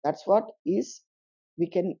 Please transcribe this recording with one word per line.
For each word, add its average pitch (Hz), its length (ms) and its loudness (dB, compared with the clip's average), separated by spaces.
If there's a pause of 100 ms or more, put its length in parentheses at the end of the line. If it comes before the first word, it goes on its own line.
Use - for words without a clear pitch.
That's - 220 -2
what 214 180 4 (220)
is 202 340 -2 (560)
we 170 140 0
can 180 300 0